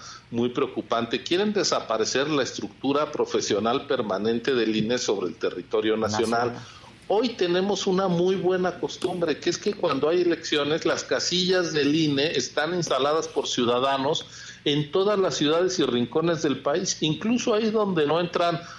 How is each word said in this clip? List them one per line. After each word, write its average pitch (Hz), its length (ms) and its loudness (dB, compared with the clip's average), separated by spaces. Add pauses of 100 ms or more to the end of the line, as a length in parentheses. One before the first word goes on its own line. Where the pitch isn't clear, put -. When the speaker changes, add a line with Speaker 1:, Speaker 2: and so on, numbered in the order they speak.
(320)
Speaker 1:
muy 120 180 0
preocupante, 120 720 -2
quieren 202 320 0
desaparecer 127 760 0
la 151 140 0
estructura 139 680 -2
profesional 117 760 0
permanente 117 720 0
del 110 200 2
ine 110 220 0
sobre 98 300 -2
el 82 80 -6
territorio 107 600 0
nacional. 113 580 0
Speaker 2:
Nacional. - 280 -16 (340)
Speaker 1:
Hoy 233 140 2
tenemos 185 600 -2
una 190 200 2
muy 180 300 2
buena 180 420 0
costumbre, 170 580 -2
que - 120 -2
es 165 80 -2
que - 160 -2
cuando 139 340 0
hay 175 140 2
elecciones, 156 640 0
las 139 180 0
casillas 175 680 0
del 147 200 2
ine 156 440 2
están 151 360 -2
instaladas 151 540 0
por - 220 -2
ciudadanos 135 760 0 (380)
en 147 300 0
todas 196 260 2
las 185 160 0
ciudades 165 440 2
y 147 40 2
rincones 135 580 0
del 135 200 0
país. 170 400 -2
Incluso 214 520 0
ahí 220 160 2
donde 196 380 2
no 160 140 2
entran 170 400 0 (180)